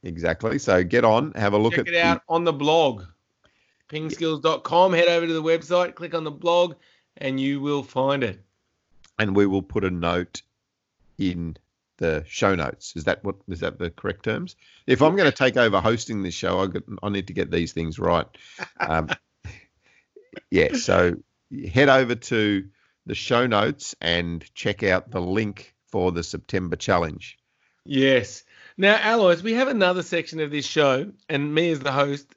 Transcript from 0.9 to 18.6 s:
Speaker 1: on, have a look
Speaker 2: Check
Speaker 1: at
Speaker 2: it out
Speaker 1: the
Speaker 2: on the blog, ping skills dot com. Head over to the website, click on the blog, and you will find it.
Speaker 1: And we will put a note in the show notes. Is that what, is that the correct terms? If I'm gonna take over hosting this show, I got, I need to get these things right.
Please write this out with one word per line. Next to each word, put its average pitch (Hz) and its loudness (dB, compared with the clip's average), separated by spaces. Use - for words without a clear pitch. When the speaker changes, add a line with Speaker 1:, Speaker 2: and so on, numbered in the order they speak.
Speaker 1:
on, 117 4
have 101 0
a 104 4
look 110 2
Speaker 2:
Check - -2
Speaker 1:
at 170 -4
Speaker 2:
it - -2
out 170 2
Speaker 1:
the 165 -2
Speaker 2:
on 170 0
the 165 0
blog, 143 2
ping 156 -8
skills 160 -4
dot 160 0
com. 180 4
Head 170 6
over 170 2
to 165 -2
the 160 -2
website, 165 0
click 170 -10
on 160 -4
the 151 -8
blog, 170 0
and 135 -4
you 139 -2
will 143 -4
find 135 0
it. 95 -6
Speaker 1:
And 98 0
we 101 6
will 95 0
put 98 -4
a 92 0
note 87 -2
in 85 -4
the 80 -2
show 98 0
notes. - -8
Is 80 -8
that 87 -2
what, 98 -6
is 85 -10
that 85 -6
the 85 -6
correct - -8
terms? 165 -6
If 127 4
I'm 160 6
gonna 165 4
take 127 0
over 110 4
hosting 113 -2
this 87 -6
show, 90 -2
I 98 0
got, 95 -6
I 104 -4
need 98 -4
to 92 -14
get 85 -4
these 85 -2
things 82 -6
right. 85 2